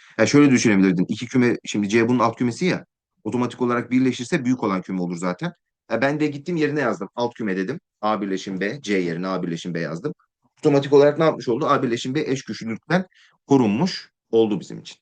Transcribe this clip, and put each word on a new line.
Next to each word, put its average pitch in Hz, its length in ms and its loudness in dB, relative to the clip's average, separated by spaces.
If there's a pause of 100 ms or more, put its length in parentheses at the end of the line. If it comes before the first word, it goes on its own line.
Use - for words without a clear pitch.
(160)
Ha, 110 100 4
şöyle 143 240 6
düşünebilirdin. 98 580 4
İki 113 180 -6
küme, 120 380 2
şimdi 104 240 -4
C 113 200 2
bunun 123 100 2
alt 110 180 0
kümesi 123 280 -2
ya. 135 200 -2 (400)
Otomatik 120 380 -4
olarak 120 280 -2
birleşirse 127 540 0
büyük 127 180 0
olan 98 200 -2
küme 95 180 -6
olur 87 160 -4
zaten. 92 360 -6 (360)
Ha, 113 140 -4
ben 143 180 -2
de 151 60 0
gittim 147 300 -6
yerine 151 240 -2
yazdım. 101 340 -4
Alt 120 200 -4
küme 101 220 -4
dedim. 95 240 -6 (200)
A 107 200 -2
birleşim 95 400 -6
B. 104 220 -6
C 101 160 -2
yerine 87 300 -4
A 92 140 -4
birleşim 85 320 -6
B 85 60 -6
yazdım. 85 340 -8 (440)
Otomatik 143 340 2
olarak 147 260 6
ne 165 60 2
yapmış - 240 0
oldu? 131 180 0
A 135 160 2
birleşim 127 320 -4
B 156 60 -2
eş 131 240 -4
güçlülükten 113 640 -4 (400)
korunmuş 131 680 2 (180)
oldu 104 300 2
bizim - 180 -14
için. - 240 -20